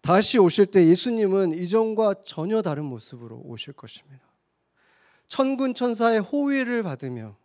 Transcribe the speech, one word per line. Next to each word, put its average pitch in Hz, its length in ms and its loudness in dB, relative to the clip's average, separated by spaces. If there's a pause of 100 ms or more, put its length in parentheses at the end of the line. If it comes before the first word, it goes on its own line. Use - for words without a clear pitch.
다시 190 360 2
오실 190 300 6
때 180 200 6
예수님은 196 640 2
이전과 208 680 -2
전혀 202 380 -4
다른 151 240 -6
모습으로 120 580 -14
오실 117 300 -14
것입니다. - 480 -20 (1040)
천군 262 460 -2
천사의 233 460 0
호위를 262 640 -2
받으며 123 600 -10